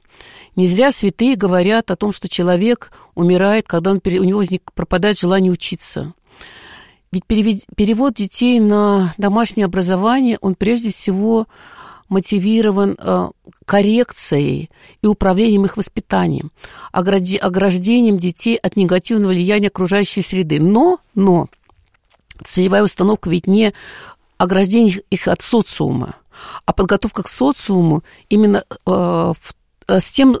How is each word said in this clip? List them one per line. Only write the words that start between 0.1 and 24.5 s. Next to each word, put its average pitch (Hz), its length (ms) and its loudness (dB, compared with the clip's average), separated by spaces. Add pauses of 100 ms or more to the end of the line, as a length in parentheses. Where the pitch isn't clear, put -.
Не 185 100 2
зря 208 240 2
святые 233 460 0
говорят 190 560 0
о 175 40 -2
том, 208 160 -4
что - 160 -12
человек 180 640 0 (240)
умирает, 185 540 2
когда 170 240 -2
он 196 80 -2
пере-, 180 180 -2
у 190 60 0
него 196 160 0
возник-, 185 340 -6
пропадает 185 420 -2
желание 185 360 0
учиться. 160 600 -8 (1000)
Ведь 185 120 -4
перевед-, 214 400 0 (120)
перевод 226 380 0
детей 240 440 0
на 208 580 2
домашнее 202 500 0
образование, 190 760 0
он 190 160 -2
прежде 233 340 -2
всего 214 560 -2 (640)
мотивирован, 202 920 0
э, 185 320 -4 (340)
коррекцией 180 1040 0 (320)
и 220 60 0
управлением 202 580 2
их 190 120 -4
воспитанием, 175 760 -4 (400)
огради-, 185 460 -2
ограждением 196 800 2
детей 180 380 -2
от - 200 -6
негативного 196 560 0
влияния 202 360 0
окружающей 190 540 -2
среды. 160 380 -2
Но, 247 380 4 (160)
но 185 340 2 (960)
целевая 190 380 2
установка 202 480 0
ведь 170 160 -2
не 202 260 2 (640)
ограждение 190 640 2 (100)